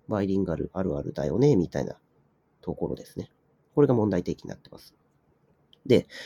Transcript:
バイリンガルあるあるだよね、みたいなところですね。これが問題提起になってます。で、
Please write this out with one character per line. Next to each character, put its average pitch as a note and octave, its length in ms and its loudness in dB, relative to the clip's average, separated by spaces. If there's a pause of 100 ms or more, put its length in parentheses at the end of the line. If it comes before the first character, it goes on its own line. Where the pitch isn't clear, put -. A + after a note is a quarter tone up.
バ G#2 140 0
イ G2 40 0
リ F#2+ 100 0
ン G2 60 2
ガ E2+ 100 -2
ル - 200 -6
あ F#2 100 -4
る D2+ 140 -2
あ C#2+ 40 -6
る E2 120 -8
だ D2 120 -4
よ D2+ 140 -2
ね、 C#3+ 160 6
み F2 140 2
た - 100 -6
い B1+ 60 -2
な - 120 -12 (640)
と - 140 -8
こ - 160 -6
ろ - 60 -6
で - 100 -18
す - 120 -16
ね。 - 140 -12 (440)
こ D3+ 60 4
れ C#3+ 60 8
が C3 60 4
問 G#2+ 160 2
題 F2+ 100 2
提 F2 160 -4
起 - 80 -20
に - 60 -14
な - 60 -10
っ - 40 -20
て - 100 -20
ま - 100 -20
す。 - 140 -20 (920)
で、 B2 220 4 (180)